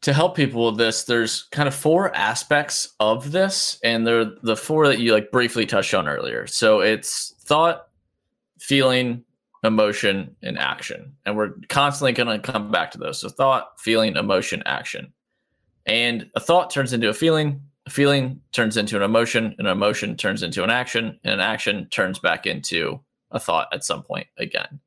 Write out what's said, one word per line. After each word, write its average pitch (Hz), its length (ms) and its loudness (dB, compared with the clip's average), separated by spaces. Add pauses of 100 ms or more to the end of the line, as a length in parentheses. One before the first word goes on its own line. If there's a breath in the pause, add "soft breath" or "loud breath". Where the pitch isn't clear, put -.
to 143 120 2
help 175 220 2
people 117 300 2
with 113 120 0
this, 113 260 0
there's 117 480 0
kind 143 160 0
of 135 80 -2
four 170 400 2
aspects - 840 -2
of 117 320 0
this, 190 520 0
and 117 240 2
they're 113 240 2 (100)
the 113 140 0
four 156 320 2
that 131 100 4
you, 117 160 4
like, 107 180 2
briefly 120 360 0
touched 98 260 0
on 87 140 2
earlier. 60 400 -4
So 107 320 4
it's - 600 -2
thought, 160 460 2 (720)
feeling, 127 640 2 (400)
emotion, 104 800 2
and - 160 -8
action. - 580 -6 (120)
And 104 100 -4
we're 104 140 -2 (180)
constantly 143 440 0
gonna 117 260 -2
come 104 320 -6
back 87 200 0
to - 60 -18
those. - 220 -8
So - 100 -10
thought, 135 500 0
feeling, 110 360 2
emotion, 98 500 -2
action. - 480 -6 (720)
And 117 480 0
a 104 60 -2
thought - 320 2
turns 135 220 -2
into 117 160 2
a 104 40 0
feeling, 156 480 2 (260)
a - 20 -14
feeling 139 520 2 (100)
turns 113 260 0
into 107 180 -2
an 101 60 0
emotion, 113 560 2
an - 80 -4
emotion 101 500 0
turns 101 280 -2
into 87 200 -4
an 98 60 0
action, 117 540 -2
and 107 100 -2
an 101 60 -2
action 104 500 -2
turns 95 300 -2
back 85 260 0
into 80 540 -4 (320)
a - 80 -4
thought 82 340 -2
at - 100 -8
some - 200 -6
point - 240 -10 (100)
again. - 500 -8